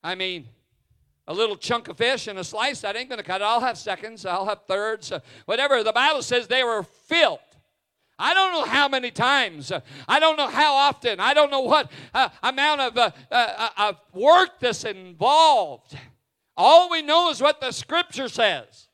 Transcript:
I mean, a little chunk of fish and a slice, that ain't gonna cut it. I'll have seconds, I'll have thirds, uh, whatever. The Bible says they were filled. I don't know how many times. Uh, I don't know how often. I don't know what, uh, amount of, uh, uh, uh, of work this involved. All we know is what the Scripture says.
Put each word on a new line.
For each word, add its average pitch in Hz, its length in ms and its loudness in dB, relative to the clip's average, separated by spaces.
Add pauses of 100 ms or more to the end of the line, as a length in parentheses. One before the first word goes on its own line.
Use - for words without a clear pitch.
I 175 120 -6
mean, 185 320 -8 (800)
a 156 60 -10
little 208 220 -2
chunk 233 320 -6
of 170 100 -16
fish 240 300 -2
and 196 120 -12
a 185 40 -8
slice, 233 380 -6
that 202 140 -6
ain't 254 140 -12
gonna 233 140 -10
cut 190 180 -6
it. - 20 -4
I'll 226 180 0
have 247 160 -4
seconds, 202 480 -12
I'll 190 220 -4
have 208 200 -8
thirds, 214 440 -6
uh, 165 80 -8 (260)
whatever. 247 380 0
The 214 100 -2
Bible 277 300 2
says 240 240 -2
they 254 160 0
were 226 200 -2
filled. 285 560 0 (800)
I 269 160 0
don't 381 180 2
know 311 140 -2
how 269 220 0
many 254 240 -4
times. 214 600 -2
Uh, 165 100 -8 (260)
I 262 120 2
don't 311 180 2
know 285 100 -2
how 302 260 2
often. 269 460 0
I 233 140 2
don't 294 180 4
know 277 100 -2
what, 262 300 0 (220)
uh, 254 160 0 (120)
amount 277 400 0
of, 240 160 -4
uh, 226 140 2 (200)
uh, 226 460 -2
uh, 208 120 0
of 190 120 -10 (120)
work 330 460 4
this 240 240 -4
involved. 190 1120 0 (640)
All 330 320 8
we 330 120 -2
know 330 280 2
is 240 120 -4
what 302 200 2
the 254 100 -6
Scripture 320 560 -4
says. 175 680 -4